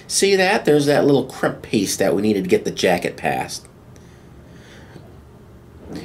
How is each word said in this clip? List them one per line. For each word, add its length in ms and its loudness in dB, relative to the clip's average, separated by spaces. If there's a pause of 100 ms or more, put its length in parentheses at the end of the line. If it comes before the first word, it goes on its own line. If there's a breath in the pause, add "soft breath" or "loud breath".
see 280 2
that? 300 2
There's 220 4
that 180 4
little 200 4
crimp 360 -6
piece 360 -2
that 180 0
we 80 -2
needed 220 0
to 40 -4
get 160 2
the 60 -6
jacket 440 0
past. 520 -6 (2250 loud breath)